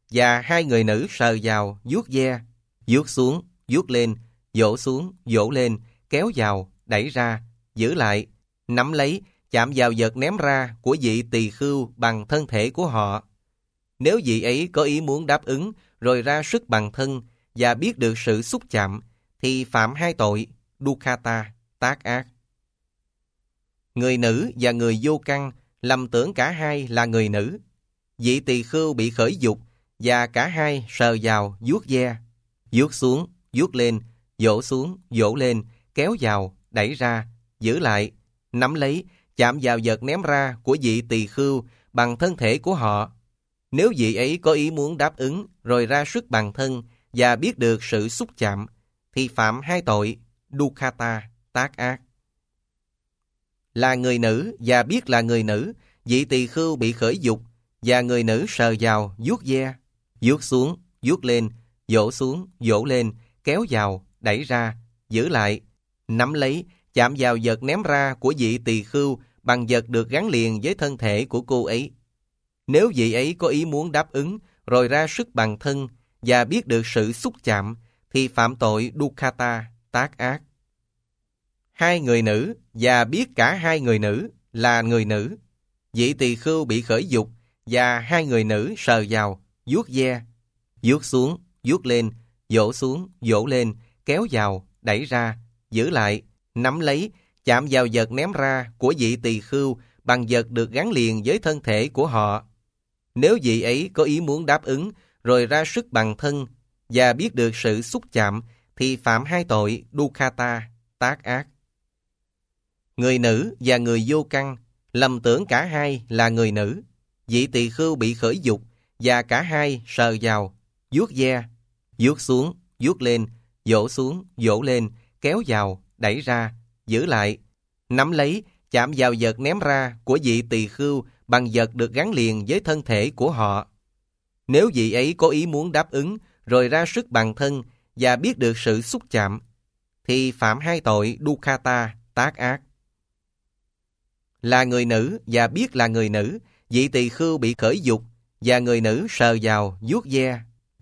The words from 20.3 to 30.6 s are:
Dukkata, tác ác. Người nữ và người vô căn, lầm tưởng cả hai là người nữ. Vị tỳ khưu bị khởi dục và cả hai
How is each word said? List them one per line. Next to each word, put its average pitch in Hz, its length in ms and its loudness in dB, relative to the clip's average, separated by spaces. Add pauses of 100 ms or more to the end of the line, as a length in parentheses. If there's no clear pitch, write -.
Dukkata, 120 720 -4 (260)
tác 131 260 -2
ác. 123 220 -4 (1700)
Người 127 240 0
nữ 120 380 0
và 123 140 2
người 117 320 0
vô 151 220 0
căn, 139 280 -4 (300)
lầm 127 260 -2
tưởng 127 260 0
cả 131 160 0
hai 147 380 -6
là 117 160 0
người 113 240 0
nữ. 104 300 -4 (600)
Vị 123 220 2
tỳ 127 220 -2
khưu 156 320 -2
bị 117 160 0
khởi 120 260 0
dục 117 220 0 (400)
và 120 280 0
cả 120 220 -2
hai 151 400 -2